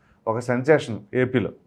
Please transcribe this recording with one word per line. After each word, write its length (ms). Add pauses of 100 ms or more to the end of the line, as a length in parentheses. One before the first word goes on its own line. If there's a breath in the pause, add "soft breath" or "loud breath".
(280)
ఒక 100
సెన్సేషన్ 600 (160)
ఏపీలో. 360 (160)